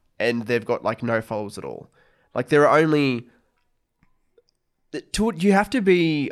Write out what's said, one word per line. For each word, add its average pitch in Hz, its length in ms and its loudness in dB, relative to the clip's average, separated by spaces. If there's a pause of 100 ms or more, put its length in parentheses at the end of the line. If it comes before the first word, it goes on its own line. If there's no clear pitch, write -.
(180)
and 117 280 -2
they've 117 200 -2
got, - 180 -4
like, 110 180 -4
no 117 200 -2
followers 104 360 -10
at - 60 -14
all. - 260 -14 (440)
Like, 131 160 -6
there 147 180 6
are 139 100 6
only, 147 480 0 (1900)
to, 220 240 -2
you 190 160 2
have 202 180 2
to 262 100 -2
be, 165 520 2